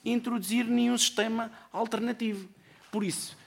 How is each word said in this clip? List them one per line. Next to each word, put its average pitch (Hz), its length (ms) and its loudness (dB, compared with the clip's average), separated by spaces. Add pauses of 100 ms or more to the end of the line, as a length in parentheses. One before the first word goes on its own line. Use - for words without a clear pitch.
introduzir 233 600 0
nenhum 240 320 4
sistema 226 560 0 (200)
alternativo. 220 760 -2 (420)
Por 208 140 0
isso, - 320 -4 (100)